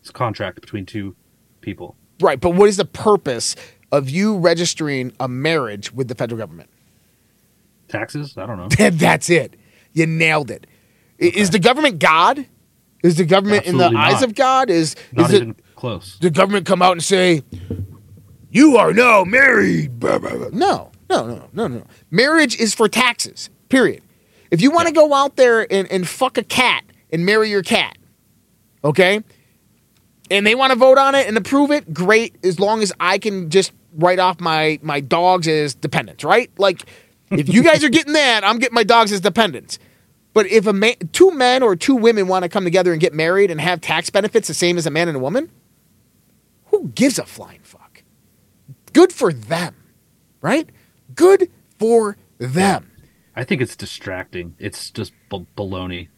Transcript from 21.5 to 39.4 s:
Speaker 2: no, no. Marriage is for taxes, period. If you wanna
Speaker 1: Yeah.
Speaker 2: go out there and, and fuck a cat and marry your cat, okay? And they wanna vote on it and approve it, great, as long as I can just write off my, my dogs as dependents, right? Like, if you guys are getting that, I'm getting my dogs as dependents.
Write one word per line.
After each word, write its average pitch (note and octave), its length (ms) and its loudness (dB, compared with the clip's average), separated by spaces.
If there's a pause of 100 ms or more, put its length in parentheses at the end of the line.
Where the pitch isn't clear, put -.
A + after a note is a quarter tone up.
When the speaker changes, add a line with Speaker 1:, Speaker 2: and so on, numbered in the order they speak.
Speaker 2:
no, G3 140 -6
no. A#2+ 160 -10 (260)
Marriage C#4 500 2
is A3 140 -2
for A3 160 0
taxes, - 600 -4 (200)
period. A3 320 0 (500)
If E3 100 0
you C4+ 100 4
wanna E4+ 180 2
Speaker 1:
Yeah. D4+ 60 -4
Speaker 2:
go D4+ 180 4
out C#4 220 0
there A#3 360 2
and, F#3+ 200 -2
and F#3 160 -4
fuck - 300 -4
a A3 60 -4
cat A3+ 400 -2 (280)
and E3 140 -4
marry G#3+ 240 0
your G3+ 140 -2
cat, F3 340 -4 (840)
okay? F3+ 380 2 (1120)
And G3+ 160 0
they A3 80 2
wanna C4 200 2
vote C4 220 6
on C4+ 160 2
it C4+ 140 0
and G#3+ 100 -2
approve C#4 340 0
it, D4 220 -4
great, G3+ 500 0
as F3 160 -2
long G#3+ 220 0
as F#3+ 180 -2
I F#3 200 0
can F#3+ 320 -6
just F#3 200 0 (260)
write F3+ 220 2
off F#3 200 0
my, D#3 420 -2
my D3+ 180 -4
dogs F3 480 0
as D3+ 280 -2
dependents, - 480 -8
right? G3+ 340 2
Like, F#3+ 280 0 (460)
if D3+ 220 -2
you A#3 100 6
guys D#4 200 4
are D4 60 2
getting D4 240 0
that, B3 300 2
I'm G#3+ 160 0
getting A#3 160 -4
my A#3 80 2
dogs A3+ 280 4
as G3+ 100 -4
dependents. F#3 560 -2 (560)